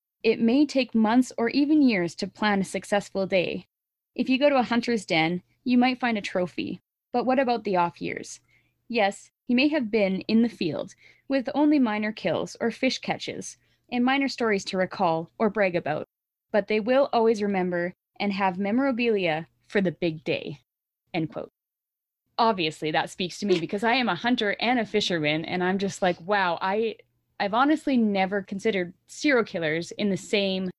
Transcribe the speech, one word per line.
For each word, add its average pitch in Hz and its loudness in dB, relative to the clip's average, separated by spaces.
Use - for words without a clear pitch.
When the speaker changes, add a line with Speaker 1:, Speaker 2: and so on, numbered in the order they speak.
Speaker 1:
It 226 2
may 262 4
take 262 -2
months 226 4
or 233 0
even 294 4
years 190 2
to 202 -6
plan 202 0
a - 0
successful 196 -2
day. 180 -2
If 254 -4
you 262 2
go 285 4
to 277 4
a 240 2
hunter's 233 -2
den, 170 0
you 247 2
might 247 2
find 233 -2
a 202 -4
trophy. - -4
But 240 -2
what 254 2
about 240 0
the 190 0
off 175 0
years? - -10
Yes, 208 0
he 247 2
may 285 4
have 277 -2
been 196 2
in 220 4
the 233 2
field - -6
with 269 -2
only 302 4
minor 214 0
kills - -4
or 233 0
fish - -2
catches - -8
and 247 0
minor 269 2
stories 220 -2
to 190 -6
recall 170 0
or 220 2
brag 190 0
about, 151 -4
but 202 0
they 214 0
will 254 2
always 226 2
remember 180 -2
and 208 -2
have 190 0
memorabilia 208 0
for - -2
the 175 0
big 160 -4
day," - -4
end 160 -4
quote. - -12
Obviously, 170 0
that 160 0
speaks - -8
to 208 -6
me 180 2
Speaker 2:
<laughs> - -
Speaker 1:
because 196 -4
I 233 2
am 247 0
a 175 0
hunter 233 0
and 247 0
a 220 -2
fisherman, 165 0
and 180 -2
I'm 185 0
just 196 -4
like, 180 0
"Wow, 180 0
I, 214 -2
I've 202 -2
honestly 277 2
never 202 2
considered 196 -4
serial 262 0
killers 165 -4
in 208 -2
the 185 0
same 190 -2